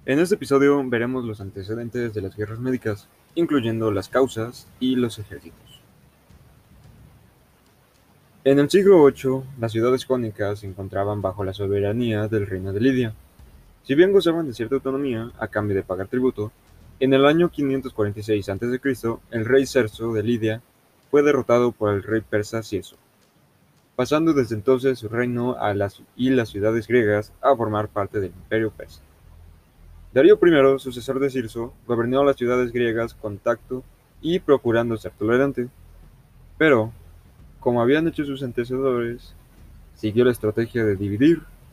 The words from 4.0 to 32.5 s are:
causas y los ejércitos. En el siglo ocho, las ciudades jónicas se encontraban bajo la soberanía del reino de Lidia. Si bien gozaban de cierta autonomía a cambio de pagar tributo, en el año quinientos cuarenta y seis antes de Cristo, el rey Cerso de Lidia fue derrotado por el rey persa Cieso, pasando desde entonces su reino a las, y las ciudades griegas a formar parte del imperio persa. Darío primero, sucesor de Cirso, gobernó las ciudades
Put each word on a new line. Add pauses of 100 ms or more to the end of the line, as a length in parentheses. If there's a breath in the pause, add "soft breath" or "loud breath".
causas (140)
y
los
ejércitos. (2500)
En
el
siglo
ocho, (160)
las
ciudades
jónicas
se
encontraban
bajo
la
soberanía
del
reino
de
Lidia. (680)
Si
bien
gozaban
de
cierta
autonomía
a
cambio
de
pagar
tributo, (480)
en
el
año
quinientos
cuarenta
y
seis
antes
de
Cristo, (100)
el
rey
Cerso
de
Lidia (500)
fue
derrotado
por
el
rey
persa
Cieso, (1000)
pasando
desde
entonces
su
reino
a
las, (140)
y
las
ciudades
griegas (120)
a
formar
parte
del
imperio
persa. (1120)
Darío
primero,
sucesor
de
Cirso, (120)
gobernó
las
ciudades